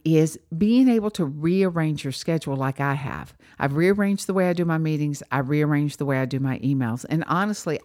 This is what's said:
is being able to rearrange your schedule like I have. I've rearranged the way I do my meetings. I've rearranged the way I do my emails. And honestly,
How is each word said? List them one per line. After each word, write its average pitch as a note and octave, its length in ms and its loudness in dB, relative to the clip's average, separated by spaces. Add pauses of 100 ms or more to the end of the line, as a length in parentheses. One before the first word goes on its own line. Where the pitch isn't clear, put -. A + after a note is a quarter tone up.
is D#3+ 340 4 (180)
being A#3 300 4
able G#3+ 240 2
to F3+ 140 -2
rearrange D#3+ 800 0
your C3+ 80 -4
schedule D#3 420 -2
like C3+ 240 -2
I C#3 140 0
have. C3+ 420 -8 (240)
I've C#3 160 -2
rearranged G3 520 2
the F#3+ 60 -2
way F#3 160 2
I F3 40 2
do F3 100 0
my E3 140 0
meetings. D3+ 440 -2 (100)
I've C3 180 -2
rearranged D3 480 2
the D3 80 -4
way C3+ 140 0
I C3 60 0
do C3 140 -2
my C3 200 -2
emails. B2+ 500 -2
And D#3+ 180 0
honestly, F3+ 580 -2